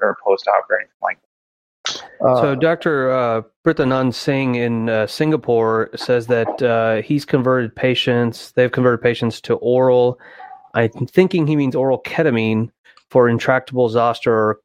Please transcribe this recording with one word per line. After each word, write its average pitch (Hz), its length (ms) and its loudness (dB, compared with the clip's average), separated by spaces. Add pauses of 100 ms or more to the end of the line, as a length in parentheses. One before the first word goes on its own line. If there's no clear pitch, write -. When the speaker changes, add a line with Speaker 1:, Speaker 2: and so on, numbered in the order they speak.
Speaker 1:
or 101 200 0
post-op 98 460 0
or 104 80 0
anything - 240 -8
like 92 160 -4
that. - 100 -20 (920)
Speaker 2:
So 127 320 2
Speaker 3:
Uh, - 20 -2
Speaker 2:
Doctor, 151 560 0
uh, 120 320 -2 (220)
Prithanand 131 480 0
Singh 135 440 -2
in, 117 340 -2
uh, 110 160 0
Singapore 117 920 0
says 120 300 -2
that, 117 360 -2
uh, 113 380 0
he's 143 240 -2
converted 127 500 0
patients, 120 800 -2
they've 127 180 2
converted 123 320 2
patients 120 400 -2
to 117 120 -2
oral. 123 640 2 (560)
I'm 113 160 0
thinking 175 560 0
he 151 100 0
means 139 180 0
oral 131 280 0
ketamine 113 680 0 (380)
for 123 200 4
intractable 127 600 0
zoster 117 440 0
or 107 320 0